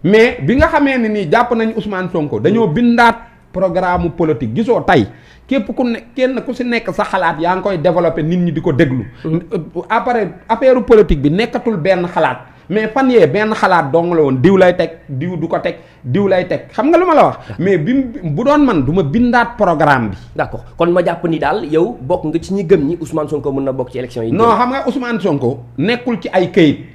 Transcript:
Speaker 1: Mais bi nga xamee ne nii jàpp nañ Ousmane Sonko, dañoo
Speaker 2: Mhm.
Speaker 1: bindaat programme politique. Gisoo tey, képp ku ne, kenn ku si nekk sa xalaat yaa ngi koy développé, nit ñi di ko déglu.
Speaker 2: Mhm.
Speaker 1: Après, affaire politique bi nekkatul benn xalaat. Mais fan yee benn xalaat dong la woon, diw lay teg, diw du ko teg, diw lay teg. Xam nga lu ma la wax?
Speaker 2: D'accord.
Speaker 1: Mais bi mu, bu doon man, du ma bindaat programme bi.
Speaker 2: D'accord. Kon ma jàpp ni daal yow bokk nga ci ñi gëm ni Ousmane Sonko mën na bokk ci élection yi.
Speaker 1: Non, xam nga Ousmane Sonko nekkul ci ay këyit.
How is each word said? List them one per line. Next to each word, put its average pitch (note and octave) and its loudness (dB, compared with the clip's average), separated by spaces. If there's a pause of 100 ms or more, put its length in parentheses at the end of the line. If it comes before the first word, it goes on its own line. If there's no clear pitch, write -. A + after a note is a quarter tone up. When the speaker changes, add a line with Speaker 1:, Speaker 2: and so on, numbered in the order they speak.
Speaker 1:
Mais A3 4
bi F#3+ 0
nga D4+ 4
xamee C#4+ 0
ne A3 0
nii G#3 -2
jàpp A#3+ 2
nañ A3 0
Ousmane F#3 -6
Sonko, D3 -2
dañoo G#3 2
Speaker 2:
Mhm. D3+ -2
Speaker 1:
bindaat A#3 4 (360)
programme F3+ 0
politique. D3 -2
Gisoo G#3 0
tey, D3+ 4 (400)
képp C4+ -2
ku C4 0
ne, A#3 -2 (180)
kenn B3+ -2
ku C4+ -8
si A#3+ -6
nekk A3+ -2
sa G3+ -2
xalaat E3+ -2
yaa E3+ 0
ngi F#3 -6
koy F#3+ -2
développé, E3 0
nit E3 0
ñi F3 0
di D#3+ -4
ko E3+ -2
déglu. B2+ 0 (200)
Speaker 2:
Mhm. D#3+ -2 (480)
Speaker 1:
Après, A3+ -2 (200)
affaire B3+ 2
politique F#3 4
bi D3 2
nekkatul A3+ -2
benn F3 0
xalaat. D3 -2 (300)
Mais G#3+ -2
fan B3+ 0
yee G#3+ 6
benn G#3+ 0
xalaat E3+ 2
dong E3+ 0
la D#3+ 4
woon, C3 2
diw F#3+ 6
lay F3+ 6
teg, E3 -4 (180)
diw D#3+ -6
du D#3 -6
ko F3+ -4
teg, G3+ -6 (260)
diw F#3 0
lay F3+ 2
teg. D3 -6
Xam B3 0
nga E4+ 6
lu F4+ 4
ma E4 2
la A#3+ 6
wax? B2+ 0
Speaker 2:
D'accord. G2+ -14
Speaker 1:
Mais F#3 2
bi E3 -2
mu, C4+ 0 (260)
bu D#3+ -4
doon D4 4
man, G3 2
du C3 0
ma F#3 2
bindaat A#3 2
programme D3 2
bi. F2 -10 (180)
Speaker 2:
D'accord. - -6 (120)
Kon E3+ 0
ma F3+ 2
jàpp E3+ -4
ni E3 -2
daal D#3+ -2
yow E3+ 0
bokk D#3+ -4
nga D#3 -4
ci F#3 -6
ñi G3 -2
gëm D#3+ 4
ni E3+ -4
Ousmane D3+ -6
Sonko C#3+ -4
mën C#3 -4
na C3+ -2
bokk B2+ -6
ci B2+ -8
élection B2 -8
yi. A2+ -2
Speaker 1:
Non, A3 2
xam B3 0
nga C4+ -4
Ousmane A#3+ -4
Sonko C#3 -2 (180)
nekkul A3+ -2
ci - -10
ay F#3 0
këyit. D#3+ 4 (160)